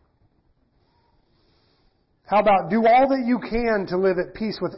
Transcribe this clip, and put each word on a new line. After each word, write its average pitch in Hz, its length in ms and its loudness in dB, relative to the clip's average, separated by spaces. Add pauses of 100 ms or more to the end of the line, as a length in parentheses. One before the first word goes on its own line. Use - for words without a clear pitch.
(2250)
How 202 140 2
about 196 300 2
do 220 160 0
all 254 240 6
that 269 160 -2
you 240 140 -2
can 220 480 -4
to 175 100 -4
live 190 220 0
at 175 160 -8
peace 214 260 -8
with 175 160 -8